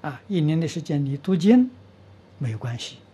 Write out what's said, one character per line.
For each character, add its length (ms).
啊， 260
一 140
年 180
的 80
时 140
间 240
你 100
读 200
经 340
没 100
有 80
关 220
系 180